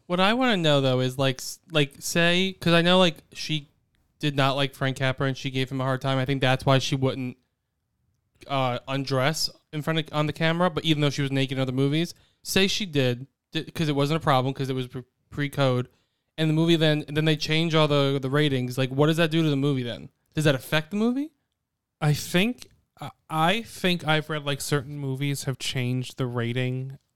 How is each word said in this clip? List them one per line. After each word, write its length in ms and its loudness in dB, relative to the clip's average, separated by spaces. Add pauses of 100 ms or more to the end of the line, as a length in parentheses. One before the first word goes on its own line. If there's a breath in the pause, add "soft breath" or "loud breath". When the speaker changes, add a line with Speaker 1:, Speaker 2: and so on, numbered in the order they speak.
Speaker 1:
What 140 -2
I 140 4
wanna 240 2
know, 220 4
though, 200 2
is, 180 -2
like, 220 0
s-, 180 -12 (140)
like, 260 0
say, 640 0
'cause 140 4
I 80 6
know, 160 6
like, 180 4 (160)
she 360 -6 (540)
did 140 0
not 200 2
like 180 -2
Frank 220 -2
Capra 300 -2
and 100 -2
she 140 -6
gave 200 -2
him 120 -6
a 20 -2
hard 160 -2
time. 160 0
I 80 0
think 160 -2
that's 240 2
why 140 4
she 180 -2
wouldn't, 400 -2 (1120)
uh, 320 -2 (100)
undress 600 -2 (220)
in 100 -6
front 160 -2
of, 140 -4
on 140 0
the 60 -4
camera, 380 0
but 140 -6
even 160 2
though 100 2
she 120 -4
was 80 -2
naked 280 -2
in 40 0
other 100 -2
movies, 420 0 (280)
say 240 2
she 200 -2
did, 400 0 (260)
di-, 120 -4
'cause 240 -4
it 80 0
wasn't 200 0
a 40 -2
problem 340 2
'cause 160 -4
it 40 -2
was 120 -4
pre-, 180 -14 (260)
pre-code, 580 0 (500)
and 100 2
the 60 2
movie 220 4
then, 320 2
then 160 -2
they 120 4
change 380 0
all 140 4
the, 340 2
the 80 -4
ratings. 480 0
Like, 120 0
what 180 4
does 100 2
that 120 2
do 120 2
to 80 2
the 60 2
movie 260 0
then? 260 -8 (260)
Does 100 0
that 100 6
affect 360 -4
the 60 -6
movie? 340 0 (680)
Speaker 2:
I 140 2
think, 540 -2 (320)
I, 100 -12 (180)
I 340 0
think 440 -2
I've 240 0
read, 140 -6
like, 160 -4
certain 380 -4
movies 460 -4
have 140 -4
changed 580 -4
the 100 -2
rating, 720 -4 (180)